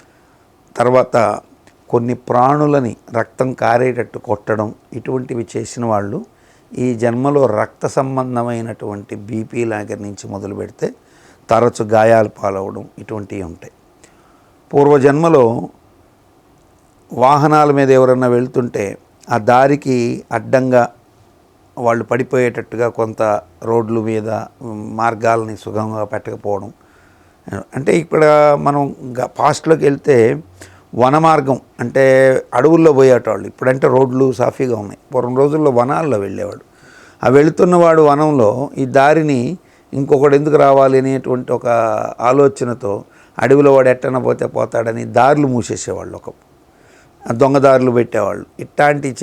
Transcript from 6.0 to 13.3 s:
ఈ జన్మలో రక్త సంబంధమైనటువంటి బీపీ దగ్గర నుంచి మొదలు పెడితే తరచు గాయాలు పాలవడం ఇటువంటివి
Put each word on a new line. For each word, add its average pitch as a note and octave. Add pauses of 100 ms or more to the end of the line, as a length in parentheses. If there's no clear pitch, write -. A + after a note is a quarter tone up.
ఈ B2
జన్మలో B2+
రక్త A2
సంబంధమైనటువంటి A#2+
బీపీ A2
దగ్గర G#2
నుంచి G#2
మొదలు G2+
పెడితే G2+ (560)
తరచు A#2
గాయాలు A2
పాలవడం G2+ (100)
ఇటువంటివి G#2